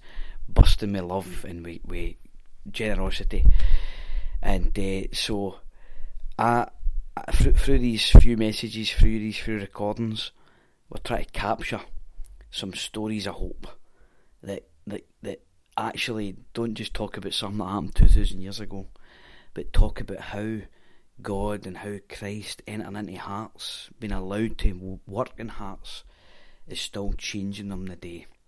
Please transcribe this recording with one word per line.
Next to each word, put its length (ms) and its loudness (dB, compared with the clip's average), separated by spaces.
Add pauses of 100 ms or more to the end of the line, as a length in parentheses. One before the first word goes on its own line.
(500)
bursting 420 6
with 120 -4
love 440 -8
and 180 -12
with, 200 -14
with 300 -6 (540)
generosity. 760 0 (960)
And, 360 4
eh, 360 -4
so 460 -6 (800)
I, 300 0 (480)
I, 160 -10
through, 220 6
through 240 6
these 320 0
few 280 12
messages, 540 -4
through 280 4
these 180 -8
few 220 -6
recordings, 720 -8 (580)
we're 140 -12
trying 220 -6
to 40 -20
capture 520 -8 (680)
some 240 -12
stories 540 -10
of 80 -12
hope 320 -10 (760)
that, 220 -14 (240)
that, 180 -14 (160)
that 220 -14 (340)
actually 600 -8 (180)
don't 180 -6
just 220 -12
talk 200 -8
about 200 -10
something 240 -8
that 80 -6
happened 260 -6
two 140 8
thousand 340 6
years 180 -10
ago, 280 -10 (680)
but 180 -10
talk 300 4
about 200 -12
how 400 -10 (600)
God 460 -6
and 100 -16
how 200 -14 (120)
Christ 560 -14
entering 300 -12
into 240 -14
hearts, 800 -16
being 120 -10
allowed 460 -6
to 160 0
w-, 320 -14
work 320 -10
in 120 -14
hearts, 540 -14 (640)
is 140 -12
still 340 -8
changing 540 -10
them 180 -10
today. 380 -16 (220)